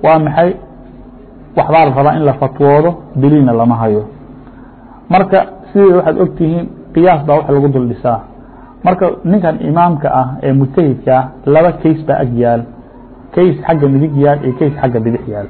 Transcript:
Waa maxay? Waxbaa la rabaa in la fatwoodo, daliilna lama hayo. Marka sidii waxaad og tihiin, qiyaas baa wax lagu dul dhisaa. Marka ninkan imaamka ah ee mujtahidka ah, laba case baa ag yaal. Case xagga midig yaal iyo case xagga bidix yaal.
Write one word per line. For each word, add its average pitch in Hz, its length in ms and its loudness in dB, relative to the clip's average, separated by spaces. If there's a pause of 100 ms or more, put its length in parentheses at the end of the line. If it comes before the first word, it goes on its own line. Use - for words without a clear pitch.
Waa 160 160 4
maxay? 156 300 0 (1040)
Waxbaa 160 300 2
la 139 100 0
rabaa 143 220 0
in 156 80 -2
la 135 80 2
fatwoodo, 143 560 2 (260)
daliilna 139 380 2
lama 117 220 2
hayo. 107 280 -2 (1040)
Marka 190 300 2 (280)
sidii 196 260 4
waxaad 175 260 0
og 185 160 0
tihiin, 165 300 -4 (260)
qiyaas 165 340 2
baa 156 100 2
wax 151 140 -2
lagu 143 180 2
dul 131 200 0
dhisaa. 117 320 -4 (640)
Marka 185 220 0 (160)
ninkan 175 400 0
imaamka 156 520 0
ah 131 140 0 (160)
ee 135 100 0
mujtahidka 135 640 0
ah, 131 80 0 (200)
laba 160 260 4
case 156 340 -2
baa - 160 -2
ag 127 160 -4
yaal. 117 240 0 (680)
Case 180 300 0
xagga 151 260 0
midig 139 300 0
yaal 143 260 2
iyo 131 100 -2
case 147 240 -2
xagga 120 220 -2
bidix 113 280 -4
yaal. 104 220 -10